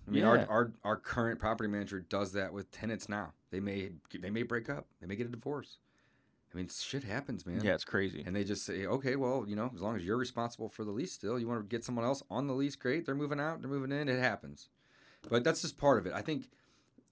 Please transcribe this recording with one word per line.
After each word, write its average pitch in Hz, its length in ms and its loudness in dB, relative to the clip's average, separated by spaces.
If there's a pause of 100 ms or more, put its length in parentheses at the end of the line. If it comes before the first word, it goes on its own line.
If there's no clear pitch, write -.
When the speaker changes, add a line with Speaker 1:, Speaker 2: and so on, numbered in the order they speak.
Speaker 1:
I 101 40 -2
mean, 160 120 6
our, 214 140 10
Speaker 2:
Yeah. 104 80 6
Speaker 1:
our, 110 260 4 (120)
our 107 120 2
current - 440 0
property 110 300 0
manager 101 300 -2
does 95 340 -2
that 95 200 -2
with 98 180 -8
tenants 113 360 -6
now. 104 260 -4 (180)
They 95 80 -2
may, 98 320 -2 (280)
they 135 120 -6
may 113 120 0
break 117 260 -4
up. 143 180 -6 (120)
They 85 80 -12
may 98 80 -4
get 117 120 -2
a - 20 -6
divorce. 123 480 -8 (760)
I 85 60 -10
mean, 92 120 -4
shit - 340 -6
happens, 107 440 -6
man. 87 160 -2
Speaker 2:
Yeah, 98 100 6
it's - 100 0
crazy. 98 420 0
Speaker 1:
And 92 100 -4
they 104 80 2
just 98 200 -2
say, 95 220 -4
"Okay, 127 300 0
well, 131 320 0
you 104 80 -4
know, 120 180 -2
as 87 80 -8
long 113 140 0
as 87 100 -4
you're 107 120 2
responsible 117 520 -4
for - 140 -8
the 104 80 -4
lease 127 200 -4
still, 117 280 -2
you 117 80 -2
wanna 117 160 -2
get 117 200 -2
someone 120 220 -2
else 139 240 0
on 127 160 -2
the 135 80 0
lease, 139 220 0
great. 151 320 0
They're 139 80 0
moving 143 240 -2
out, 160 220 -2
they're 131 100 -6
moving 139 200 -2
in, 147 160 0
it 127 120 4
happens." 101 500 -2 (580)
But 120 160 6
that's 156 200 4
just - 160 -6
part 139 180 8
of 90 80 0
it. 87 80 -2
I 101 80 -2
think 151 300 -4 (600)